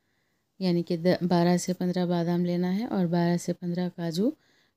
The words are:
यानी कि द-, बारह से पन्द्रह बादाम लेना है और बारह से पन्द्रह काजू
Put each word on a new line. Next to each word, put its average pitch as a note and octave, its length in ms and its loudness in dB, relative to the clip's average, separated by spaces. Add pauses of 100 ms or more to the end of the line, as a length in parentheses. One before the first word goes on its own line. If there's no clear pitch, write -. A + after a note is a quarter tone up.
(600)
यानी F3 220 0
कि F3 140 -4
द-, E3+ 280 2
बारह F3 320 4
से F3+ 160 -2
पन्द्रह F3+ 340 -2
बादाम F3 380 0
लेना F3 260 0
है G3+ 180 -2
और F#3+ 200 0
बारह F3 300 2
से F3 160 -4
पन्द्रह F3 360 -4
काजू F3 420 -2 (440)